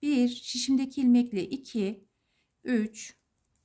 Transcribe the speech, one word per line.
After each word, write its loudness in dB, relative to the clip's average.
Bir, 2
şişimdeki -2
ilmekle 4
iki, -6
üç, -4